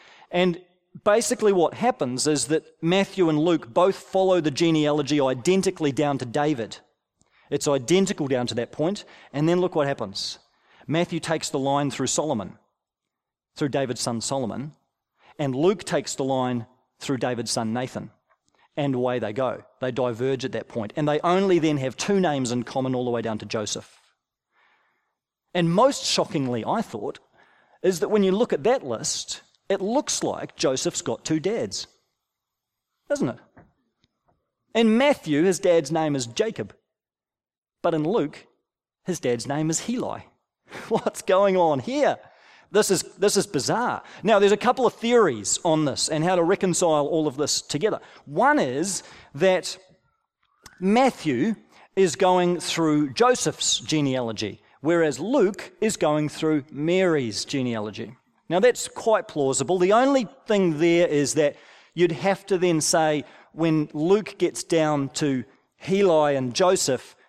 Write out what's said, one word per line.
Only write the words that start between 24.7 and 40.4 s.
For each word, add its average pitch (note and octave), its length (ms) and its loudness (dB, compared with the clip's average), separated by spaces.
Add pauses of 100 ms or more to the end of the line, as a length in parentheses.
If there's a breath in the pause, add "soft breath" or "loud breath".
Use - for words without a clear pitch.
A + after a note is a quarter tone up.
And E3+ 160 0
most A#3 360 2
shockingly, C3 600 -2
I G3+ 180 -2
thought, A2+ 360 -10 (640 soft breath)
is F3+ 160 0
that C#3+ 120 -4
when G#3 120 4
you F#3+ 80 4
look G#3+ 220 0
at D3 120 -2
that B3 220 0
list, - 560 -8 (260)
it G3 120 0
looks A#3 420 -2
like - 320 -6
Joseph's C#3+ 480 -2
got - 220 -6
two D#3+ 160 -2
dads, D3 480 -6 (1200)
doesn't C#4+ 220 -2
it? - 80 -12 (1400)
In A3 200 4
Matthew, G3 460 2
his F3+ 160 2
dad's E3 320 4
name D#3 240 0
is B2+ 120 -2
Jacob. B2+ 460 -4 (1080)
But E3+ 120 2
in D3+ 140 0
Luke, A3 380 -2 (600)
his F3+ 120 -6
dad's A#2+ 300 -2
name D#3 220 -2
is - 160 -4
Heli. A3+ 360 -6 (300)